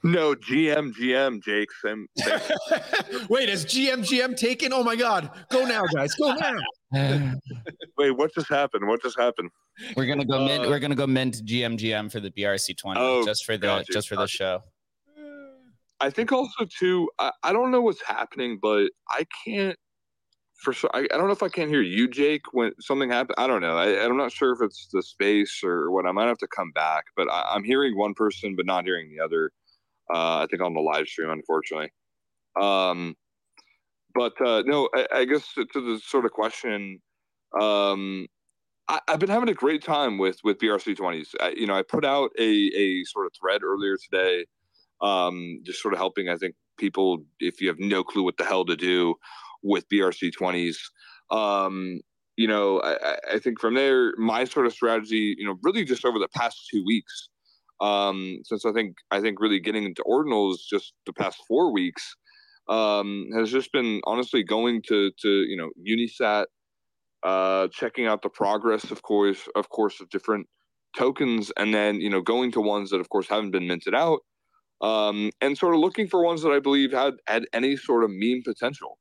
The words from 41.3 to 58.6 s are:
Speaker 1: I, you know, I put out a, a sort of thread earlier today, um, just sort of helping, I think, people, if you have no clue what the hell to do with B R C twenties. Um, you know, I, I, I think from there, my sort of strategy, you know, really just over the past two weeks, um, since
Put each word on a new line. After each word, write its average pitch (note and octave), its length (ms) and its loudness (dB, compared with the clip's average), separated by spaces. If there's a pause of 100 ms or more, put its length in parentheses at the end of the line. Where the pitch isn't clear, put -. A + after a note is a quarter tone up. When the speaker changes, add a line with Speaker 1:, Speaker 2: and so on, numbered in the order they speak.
Speaker 1:
I, F2+ 160 0
you A2 100 -2
know, G2 80 2
I F#2+ 80 2
put - 220 -2
out C#3 340 2
a, A#2 60 2
a G2+ 600 4
sort G2 220 -4
of E2+ 140 -8
thread F#2+ 220 0
earlier G2 340 0
today, F#2 500 0 (540)
um, F2+ 640 0
just F2+ 200 -12
sort G2+ 120 0
of E2+ 40 -6
helping, F#2 300 -2
I F2 80 -2
think, F2 180 -6 (240)
people, F#2 460 0 (160)
if - 200 -4
you F#2+ 80 0
have D#2+ 100 -2
no F#2+ 240 0
clue G2 200 -2
what F2+ 140 0
the F2+ 80 -4
hell F#2+ 200 0
to F2 120 -2
do F2 380 2 (480)
with G2 260 0
B G2+ 140 2
R F#2 100 4
C F2 180 -4
twenties. F2 480 -2 (520)
Um, F#2+ 680 0 (360)
you A2+ 100 2
know, G2+ 340 2
I, D#2+ 120 0
I, D2 240 -2 (180)
I A2 60 2
think A2+ 200 -2
from A2+ 140 0
there, C3 420 4
my A2+ 280 0
sort B2+ 220 0
of A#2 60 2
strategy, A2 640 0
you G2+ 80 -10
know, G2 180 -6
really F#3+ 220 0
just B2+ 200 -2
over A#2+ 140 2
the G2 100 -2
past - 440 -6
two G2+ 120 -2
weeks, - 440 -2 (520)
um, G2 640 0
since G#2+ 200 -6